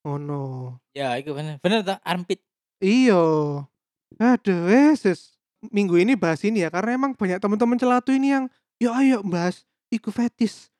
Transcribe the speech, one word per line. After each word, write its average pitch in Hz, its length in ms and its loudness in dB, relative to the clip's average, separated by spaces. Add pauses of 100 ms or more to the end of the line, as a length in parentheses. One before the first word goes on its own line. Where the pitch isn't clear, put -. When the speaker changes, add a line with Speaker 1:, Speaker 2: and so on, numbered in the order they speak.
Speaker 1:
Ngono. 139 760 -8 (140)
Speaker 2:
Ya, 131 240 -4
iku 143 160 -10
bener. 151 280 -10
Bener 214 220 0
toh, 190 200 -4
armpit. 175 420 -6 (340)
Speaker 1:
Iya. 226 380 4 (1000)
Aduh, 220 500 0
wes, 277 360 4
wes. 185 200 0 (420)
Minggu 202 340 0
ini 214 160 4
bahas 170 300 0
ini 214 160 0
ya, 165 80 0
karena 196 260 -4
emang 262 200 -2
banyak 185 240 -2
teman-teman 226 420 0
celatu 247 320 0
ini 269 240 2
yang, 262 100 -2 (300)
"Ya 240 180 -2
ayo 262 300 2
bahas 180 400 -2 (240)
iku 220 240 -8
fetish - 560 -4 (120)